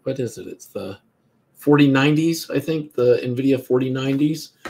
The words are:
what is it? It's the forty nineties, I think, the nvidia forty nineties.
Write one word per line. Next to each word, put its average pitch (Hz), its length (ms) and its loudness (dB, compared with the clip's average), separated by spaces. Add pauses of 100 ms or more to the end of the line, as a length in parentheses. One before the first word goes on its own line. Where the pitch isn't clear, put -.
what 135 160 -6
is 117 180 -6
it? 92 100 -14
It's - 200 -18
the 98 320 -12 (560)
forty 143 320 4
nineties, 151 600 2
I 143 100 -2
think, 151 340 -6
the 123 300 2
nvidia 131 400 0
forty 127 260 0
nineties. 139 640 -2 (180)